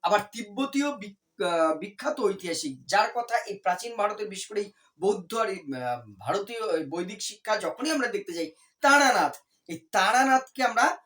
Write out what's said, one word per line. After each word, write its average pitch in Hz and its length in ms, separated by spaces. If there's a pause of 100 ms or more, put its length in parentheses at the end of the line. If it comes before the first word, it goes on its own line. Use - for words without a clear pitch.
আবার 202 180 (120)
তিব্বতীয় 262 640
বিক-, 202 480
আহ, 160 300
বিখ্যাত 240 460
ঐতিহাসিক, 170 680
যার 214 280
কথা 233 240
এই 208 200
প্রাচীন 226 380
ভারতের, 208 320
বিশেষ 190 180
করে 208 140
এই 202 120 (280)
বৌদ্ধ 190 340
আর 226 140
এই, 190 100 (160)
আহ, 120 440
ভারতীয় 202 600
এই 156 80
বৈদিক 180 360
শিক্ষা - 340
যখনই 269 340
আমরা 285 180
দেখতে 202 240
যাই, 165 200 (280)
তারানাথ, 269 560 (320)
এই - 100 (140)
তারানাথকে 262 720
আমরা 247 440